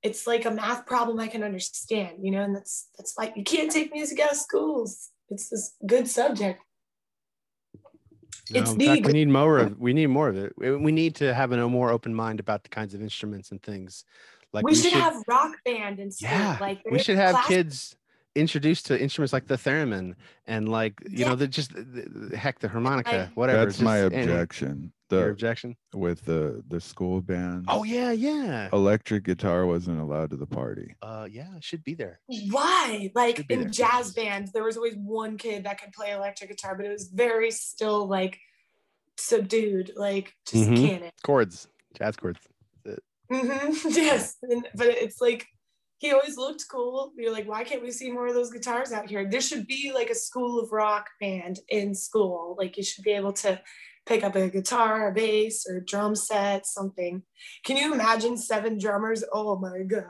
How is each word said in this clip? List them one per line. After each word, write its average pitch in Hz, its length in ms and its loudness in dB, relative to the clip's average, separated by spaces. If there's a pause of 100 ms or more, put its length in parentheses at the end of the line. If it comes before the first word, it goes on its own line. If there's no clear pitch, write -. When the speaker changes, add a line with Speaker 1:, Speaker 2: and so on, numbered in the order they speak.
Speaker 1:
it's - 240 -4
like 233 180 2
a 226 60 0
math 214 360 -4
problem 233 320 0
I 220 100 -4
can 220 140 -6
understand, 190 800 -4
you 190 80 0
know, 196 120 2
and 202 120 0
that's, - 420 -10
that's - 220 -10
like, 220 180 -6
you 202 60 -6
can't 311 300 0
take 311 200 0
music 294 280 -4
out 294 120 6
of 285 40 0
schools. 294 760 -2 (200)
It's - 180 -8
this - 260 -8 (120)
good 247 220 6
subject. 208 520 0 (1900)
Speaker 2:
No, 165 120 2
Speaker 1:
It's 113 120 2
Speaker 2:
in 110 60 0
Speaker 1:
the 262 60 6
Speaker 2:
fact, - 220 6
we 139 60 6
Speaker 1:
good - 20 6
Speaker 2:
need 151 140 6
more 143 300 8
of, 104 200 4
we 123 140 2
need 156 140 4
more 139 220 4
of 98 80 0
it. 98 200 -4
We, 135 200 0
we 156 160 4
need 160 240 2
to 135 180 2
have 127 160 2
a 120 180 2
more 123 220 4
open 113 240 0
mind 113 240 -2
about 104 240 -4
the - 60 -20
kinds 104 260 -8
of 101 80 -8
instruments 104 480 -8
and 95 120 -12
things. 95 420 -12 (480)
Like, - 120 0
Speaker 1:
We 294 80 6
Speaker 2:
we 311 40 8
Speaker 1:
should 339 160 4
Speaker 2:
should 269 80 6
Speaker 1:
have 320 260 2
rock 285 380 4
band 214 340 -4
in 196 140 -10
school. - 180 -6
Speaker 2:
Yeah, 190 300 2
Speaker 1:
Like, 196 280 -4
Speaker 2:
we - 40 0
Speaker 1:
there's - 140 4
Speaker 2:
should 196 100 4
have 185 180 8
Speaker 1:
class 151 140 6
Speaker 2:
kids 170 480 0 (400)
introduced 156 500 2
to 135 140 2
instruments 139 320 0
like 131 160 0
the 131 80 2
theremin 113 580 0 (320)
and, 110 220 -2
like, 110 400 0
you - 20 -12 (100)
Speaker 1:
Yeah. 123 100 2
Speaker 2:
know, 127 40 4
the, 135 140 0
just 135 260 -4
the, 101 80 -10 (480)
the, - 60 -8
heck, 131 240 -4
the 110 80 -4
harmonica, 123 420 0 (180)
Speaker 1:
Like - 80 -12
Speaker 2:
whatever. 123 300 4
Speaker 3:
That's 98 140 -2
my 110 160 4
Speaker 2:
Just 95 160 4
any 127 100 0
Speaker 3:
objection. 85 680 -2 (180)
Speaker 2:
Your 92 160 4
Speaker 3:
The, 104 40 2
Speaker 2:
objection? 113 460 -4 (180)
Speaker 3:
with 87 300 -2
the, 76 440 0
the 85 120 -4
school 92 420 -2
band. 90 460 -4
Speaker 2:
Oh, 214 160 2
yeah, 240 280 -2
yeah. 226 600 -2
Speaker 3:
Electric 101 520 4
guitar 92 420 2
wasn't 85 340 0
allowed 76 300 -2
to 76 60 -8
the 71 100 -8
party. 53 560 -8
Speaker 2:
Uh, 110 280 -12
yeah, 156 260 -16
it 156 80 -18
should 160 200 -10
be 156 100 -8
there. 104 320 -10
Speaker 1:
Why? 220 880 0
Like, 233 240 4
Speaker 2:
Should 147 100 -8
be - 60 2
Speaker 1:
in 254 60 0
Speaker 2:
there. 214 100 -4
Speaker 1:
jazz 233 420 2
bands, 202 400 -4
there 220 120 -2
was 226 120 -2
always 233 200 -4
one 214 420 -6
kid 208 260 -6
that 202 160 -8
could 202 120 -20
play 208 200 -8
electric 196 380 -8
guitar, 190 260 -8
but 202 100 -6
it 208 40 -6
was 202 180 -10
very 226 440 2
still, 214 560 -2
like, 185 300 -2 (760)
subdued, 202 800 0
like, 196 380 -4 (120)
just 113 180 4
Speaker 2:
Mm-hmm. 120 220 6
Speaker 1:
can 175 180 0
it. 170 80 -14 (100)
Speaker 2:
Chords, 113 460 2 (280)
jazz 107 200 -2
chords. - 240 -6 (440)
That's - 140 -12
it. - 60 -18 (280)
Speaker 1:
Mm-hmm. 277 560 -2
<laughs> - 80 0
Yes. 294 460 2
And, 240 320 -2
but 233 140 4
it's - 320 0
like, 240 260 0 (520)
he 294 140 0
always 285 240 4
looked 277 340 -6
cool. 254 460 -4
You're 226 160 -2
like, 214 160 -6
"Why 220 160 -4
can't 247 180 -6
we 240 80 -10
see 247 200 -8
more 247 160 -4
of 247 80 -2
those 240 180 0
guitars 240 400 -4
out 208 160 -6
here?" 196 180 -4
There 226 140 0
should 254 260 -4
be, 269 280 -6
like, 233 160 0
a 226 40 0
school 240 460 -2
of 220 100 -6
rock 214 380 0 (120)
band 185 400 -6 (100)
in 202 240 0
school. 180 640 0
Like, 185 180 -4
you 208 60 -6
should 196 200 -6
be 208 100 2
able 202 220 0
to 190 280 0 (420)
pick 220 180 2
up 196 140 0
a 190 140 2
guitar, 214 580 2
a 196 60 -2
bass, 220 520 0
or 185 120 -6
a 185 60 -10
drum 208 300 0
set, 202 520 0
something. 190 560 -6 (420)
Can 269 140 0
you 302 160 0
imagine 226 420 2
seven 220 420 -2
drummers? 208 540 -2
Oh 208 260 -2
my 185 260 -8
God. 190 260 -2